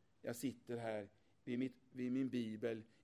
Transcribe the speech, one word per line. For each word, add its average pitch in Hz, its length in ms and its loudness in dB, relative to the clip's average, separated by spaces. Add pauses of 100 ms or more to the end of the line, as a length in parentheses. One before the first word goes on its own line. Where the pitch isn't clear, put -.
(220)
jag 117 140 -2
sitter 120 420 -2
här 110 320 -2 (340)
vid 123 160 0
mitt, 131 160 0 (160)
vid 127 200 -2
min 131 180 2
bibel 110 540 0 (200)